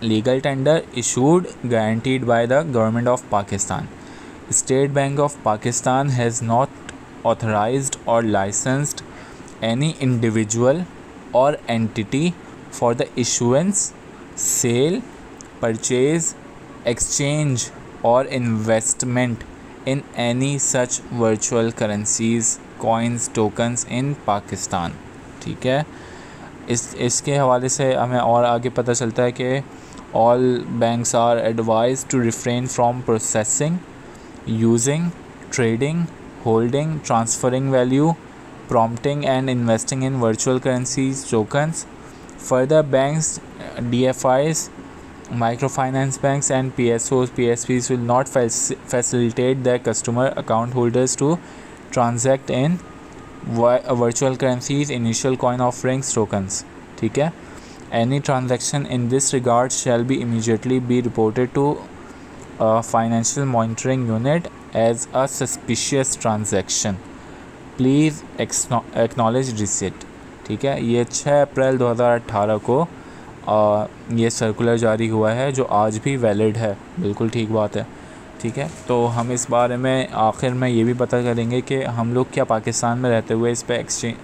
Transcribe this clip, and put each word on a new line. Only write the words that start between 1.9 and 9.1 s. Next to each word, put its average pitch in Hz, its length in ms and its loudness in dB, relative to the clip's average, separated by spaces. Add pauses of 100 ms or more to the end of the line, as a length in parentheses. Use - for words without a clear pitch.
by 117 180 4 (120)
the 147 100 4 (140)
government 117 400 2
of - 160 -8
Pakistan। 101 600 -2 (600)
State 139 400 2
Bank 139 260 0
of 143 240 2
Pakistan 123 720 0
has 117 320 0
not 120 260 2 (560)
authorized 113 680 0 (120)
or 117 100 4 (160)
licensed 127 640 0 (720)